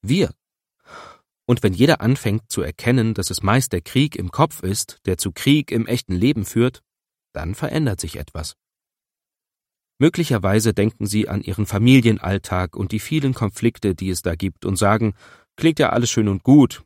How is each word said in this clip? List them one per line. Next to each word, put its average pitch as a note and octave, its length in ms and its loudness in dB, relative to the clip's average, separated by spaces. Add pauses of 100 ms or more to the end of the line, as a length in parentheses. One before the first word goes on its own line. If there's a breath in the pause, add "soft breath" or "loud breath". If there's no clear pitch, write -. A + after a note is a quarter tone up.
Wir. D3 320 0 (1120 loud breath)
Und A#2+ 180 2
wenn G2 100 0
jeder C3 280 2
anfängt A2 480 -2
zu - 120 -4
erkennen, A2+ 520 -2
dass F#2+ 160 -4
es F#2 140 -8
meist A#2 300 0
der F2+ 80 -2
Krieg - 340 0
im F2+ 160 -8
Kopf - 320 -2
ist, - 420 -6
der F#2 120 -2
zu F#2+ 140 -6
Krieg C#3+ 400 2
im A2+ 140 -2
echten A#2 280 -4
Leben G#2 320 0
führt, B2 360 -2 (520)
dann E2 220 -6
verändert D3 460 -4
sich E2+ 140 -10
etwas. - 400 -12 (1400)
Möglicherweise A2 760 2
denken G#2+ 320 0
Sie G#2 240 -2
an G2 120 -4
Ihren G2+ 260 -4
Familienalltag G2+ 1080 2
und G2+ 160 -6
die A2 80 -4
vielen C#3 360 -2
Konflikte, G#2+ 580 -2
die F#2+ 160 -4
es F2+ 140 -4
da F2 100 -2
gibt, F2+ 320 -6
und F#2+ 100 -2
sagen, G#2 380 2 (420 soft breath)
„Klingt D#3+ 220 0
ja C#3 140 2
alles A#2+ 180 0
schön G#2+ 180 0
und G2 160 -2
gut. C3+ 420 6